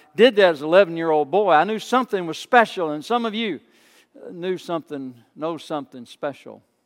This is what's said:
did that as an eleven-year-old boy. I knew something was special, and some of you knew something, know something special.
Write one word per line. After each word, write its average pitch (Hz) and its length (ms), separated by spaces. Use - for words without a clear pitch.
did 214 200
that 190 160
as 139 100
an 151 60
eleven-year-old 165 640
boy. 190 220
I 156 120
knew 214 140
something 220 480
was 160 120
special, 190 540
and 151 120
some 233 220
of 214 80
you 208 260
knew 185 260
something, 147 580
know 156 220
something 131 480
special. 120 560